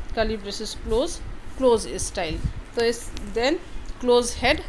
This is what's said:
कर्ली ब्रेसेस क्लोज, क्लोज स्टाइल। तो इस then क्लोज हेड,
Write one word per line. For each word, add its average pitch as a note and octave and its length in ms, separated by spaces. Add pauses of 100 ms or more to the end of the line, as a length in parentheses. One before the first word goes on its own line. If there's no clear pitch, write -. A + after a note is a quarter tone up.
(160)
कर्ली A3 220
ब्रेसेस G3+ 460
क्लोज, A3+ 360 (380)
क्लोज A#3 300
स्टाइल। E3+ 520 (360)
तो A#3 100
इस A#3 260 (220)
then B3+ 220 (440)
क्लोज A#3+ 380
हेड, C#4+ 320